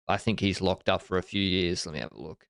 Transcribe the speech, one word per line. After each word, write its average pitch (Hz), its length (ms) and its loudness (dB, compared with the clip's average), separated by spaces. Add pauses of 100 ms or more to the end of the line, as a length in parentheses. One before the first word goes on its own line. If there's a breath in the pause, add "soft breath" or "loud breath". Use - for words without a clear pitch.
I 98 80 2
think 104 240 -2
he's 98 200 2
locked 92 280 0
up 92 140 2
for - 140 -2
a 90 60 2
few 101 200 -2
years. 90 440 2
Let 82 60 -10
me 73 80 -6
have - 120 -8
a 52 80 -18
look. 80 300 -14